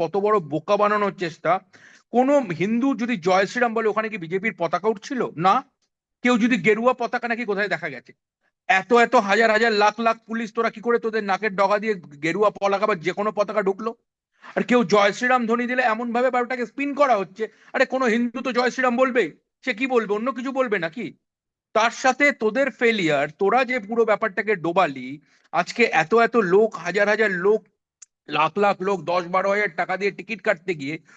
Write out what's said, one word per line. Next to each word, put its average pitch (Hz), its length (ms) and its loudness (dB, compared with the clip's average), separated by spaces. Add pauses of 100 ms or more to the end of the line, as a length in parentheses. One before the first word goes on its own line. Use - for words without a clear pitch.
কত 165 120 -4 (120)
বড় 214 100 2 (160)
বোকা 170 300 -2
বানানোর 208 320 2 (100)
চেষ্টা। 160 280 -4 (640)
কোনো 254 200 4 (260)
হিন্দু 233 300 0 (120)
যদি 240 140 -2 (120)
জয় 190 220 4
শ্রীরাম 240 280 -2
বলে 220 120 0
ওখানে 214 200 -2
কি 214 140 -10
বিজেপির 185 380 -6
পতাকা 175 320 -2
উঠছিল? 233 280 -8 (240)
না। 190 80 6 (720)
কেউ 247 200 4
যদি 247 120 2 (100)
গেরুয়া 226 360 2
পতাকা 240 260 -6
নাকি 233 180 -4
কোথায় 202 280 -2
দেখা 165 200 -6
গেছে। 123 180 -18 (580)
এত 190 240 2
এত 233 220 4
হাজার 214 360 4
হাজার 220 220 2
লাখ 208 260 2
লাখ 226 260 0
পুলিশ, 226 280 -6
তোরা 233 160 -2
কি 208 120 -18
করে 233 180 0
তোদের 220 240 -4
নাকের 196 320 -2
ডগা 196 240 2
দিয়ে 214 160 -2 (280)
গেরুয়া 190 260 2
পতাকা 196 380 -2
বা 208 80 0
যে 165 180 -6
কোনো 208 180 -2
পতাকা 208 300 -2
ঢুকলো? 196 300 -2 (520)
আর - 200 -4
কেউ 240 200 4
জয় 202 300 4
শ্রীরাম 247 320 0
ধ্বনি 233 220 -2
দিলে 254 160 -2
এমন 233 240 0
ভাবে 240 180 0
ব্যাপারটাকে 247 400 -2
স্পিন 277 300 -6
করা 277 200 4
হচ্ছে, 202 280 -4 (280)
আরে 254 140 2
কোনো 262 200 -2
হিন্দু 240 360 0
তো 262 100 -4
জয় 240 220 0
শ্রীরাম 254 240 0
বলবেই, 247 320 2 (340)
সে 262 100 -4
কি 220 140 -4
বলবে, 233 260 0
অন্য 220 200 -2
কিছু 254 180 -8
বলবে 247 280 -2
নাকি? 165 260 -8 (680)
তার 226 180 2 (100)
সাথে 262 280 2
তোদের 226 400 0
ফেলিয়ার, 165 560 0 (120)
তোরা 196 260 2
যে 247 140 -4
পুরো 226 260 -2
ব্যাপারটাকে 214 500 -2
ডোবালি, 160 540 -2 (440)
আজকে 175 300 0 (100)
এত 175 200 0 (100)
এত 226 120 0 (180)
লোক, 214 220 6
হাজার 180 340 -2
হাজার 214 220 2 (140)
লোক 208 140 4 (680)
লাখ 151 300 0
লাখ 202 240 0
লোক 185 220 -2
দশ 175 240 0
বারো 190 220 0
হাজার 202 260 -2
টাকা 180 220 -4
দিয়ে 196 140 -2
টিকিট 196 300 -12
কাটতে 185 340 -2
গিয়ে 147 240 -10 (180)